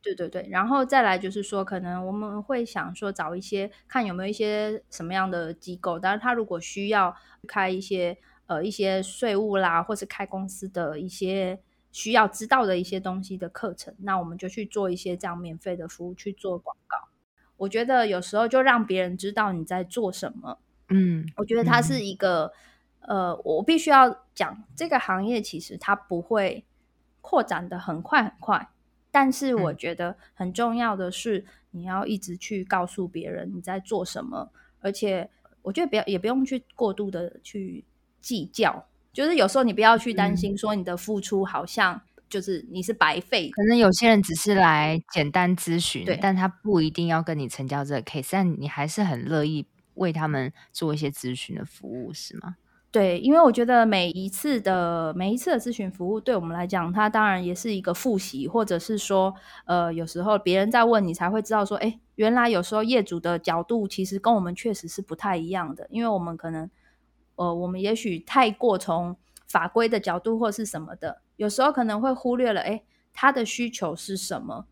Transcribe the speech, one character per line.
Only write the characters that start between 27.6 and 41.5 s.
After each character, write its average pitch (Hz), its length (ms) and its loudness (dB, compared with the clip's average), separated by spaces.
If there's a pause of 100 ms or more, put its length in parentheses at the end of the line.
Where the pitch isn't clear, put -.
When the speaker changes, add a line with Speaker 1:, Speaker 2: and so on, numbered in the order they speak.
Speaker 1:
得 180 80 -8
很 175 240 -6
快 262 220 2
很 214 160 -4
快， - 300 -2 (420)
但 262 200 4
是 262 240 0
我 175 180 0
觉 170 200 -6
得 175 240 -6 (160)
很 180 180 -6
重 233 240 0
要 233 200 0
的 185 160 -4
是， 202 280 -2
Speaker 2:
嗯。 202 60 -10 (260)
Speaker 1:
你 175 120 -12
要 185 220 -4
一 214 120 -2
直 175 180 -10
去 190 280 -8
告 185 220 0
诉 180 220 -6
别 165 220 -10
人 180 260 -8
你 180 60 -10
在 185 180 -6
做 190 240 -4
什 - 220 -8
么， - 240 -10 (320)
而 202 100 -4
且 190 380 -4 (320)
我 190 100 -8
觉 320 120 -2
得 330 40 0
不 - 80 -4
要， 214 100 2
也 196 120 -2
不 180 100 -4
用 262 160 0
去 262 200 -4 (120)
过 214 160 0
度 196 200 -6
地 175 320 -8
去 190 420 -10 (360)
计 202 260 -6
较， - 400 -2 (260)
就 262 100 -2
是 330 120 2
有 285 120 6
时 277 120 0
候 262 40 4
你 233 80 2
不 202 100 0
要 220 160 10
去 233 160 -2
担 185 220 2
心 196 220 -2
说 214 160 -2
你 196 100 -2
的 175 140 -4
付 208 240 -4
出 196 240 0
好 156 200 -4